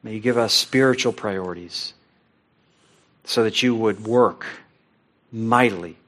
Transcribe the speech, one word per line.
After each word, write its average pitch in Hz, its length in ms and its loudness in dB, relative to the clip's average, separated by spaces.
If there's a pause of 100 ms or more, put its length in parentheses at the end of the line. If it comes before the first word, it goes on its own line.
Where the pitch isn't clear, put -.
May 110 100 -10
you 110 60 -8
give 120 180 0
us 113 140 2
spiritual 131 600 2
priorities 92 800 -8 (1300)
so - 180 0
that 110 220 0
you 123 100 2
would 110 320 -2
work 120 400 2 (880)
mightily 113 640 0 (120)